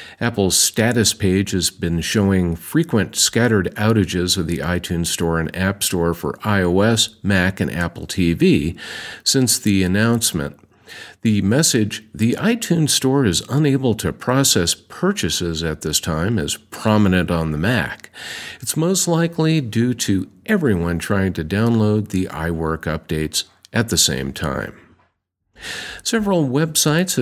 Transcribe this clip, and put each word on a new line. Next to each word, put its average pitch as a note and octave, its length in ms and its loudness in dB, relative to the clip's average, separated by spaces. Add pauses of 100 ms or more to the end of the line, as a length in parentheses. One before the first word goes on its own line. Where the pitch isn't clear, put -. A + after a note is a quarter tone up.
(180)
Apple's G#2 380 0
status A2+ 560 2
page G2 380 0
has F2+ 180 0
been E2+ 320 -2
showing F#2 560 2
frequent A#2+ 600 -2
scattered A2+ 580 2
outages F#2 640 0
of E2 80 -2
the D#2+ 140 -2
iTunes E2+ 480 -2
Store E2 300 -2
and D#2+ 160 -4
App F#2+ 280 -2
Store E2+ 320 0
for - 280 -6
I G2+ 200 2
O F2+ 180 2
S, A2 420 2
Mac, F#2 380 2
and F2 100 0
Apple E2+ 360 -6
T E2+ 260 0
V E2+ 460 2 (460)
since C3 340 2
the F#2+ 240 2
announcement. G2 760 0 (640)
The G#2+ 200 2
message, A2 600 2 (100)
"The A2+ 200 0
iTunes F3 580 0
Store C3+ 340 2
is F2+ 240 0
unable C3+ 460 2
to F2+ 180 -2
process B2 640 2
purchases F2 880 -4
at D#2 200 -4
this D#2 180 -2
time," F2 360 -2
is D#2 200 -2
prominent F#2+ 760 2
on D#2+ 220 0
the D2+ 60 -2
Mac. F2+ 520 -2 (500)
It's - 160 -6
most E3+ 300 0
likely E3 540 2
due A#2 340 0
to G2 340 -2 (180)
everyone F#2+ 520 0
trying F#2+ 360 0
to D#2+ 100 -4
download G#2+ 640 2
the F#2 180 0
iWork D#2+ 560 -4
updates D#2 600 -4 (280)
at A2+ 180 0
the F2+ 60 0
same C2+ 360 -2
time. C2+ 400 -6 (1300)
Several G3 460 2
websites D#3 720 0